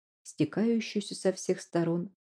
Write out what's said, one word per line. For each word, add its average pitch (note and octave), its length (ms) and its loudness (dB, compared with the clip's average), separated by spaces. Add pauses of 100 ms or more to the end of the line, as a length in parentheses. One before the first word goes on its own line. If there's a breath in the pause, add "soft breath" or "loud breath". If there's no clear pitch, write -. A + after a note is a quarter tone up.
(240)
стекающуюся G#3+ 920 0
со - 180 0
всех F#3 300 -2
сторон E3+ 520 0 (240)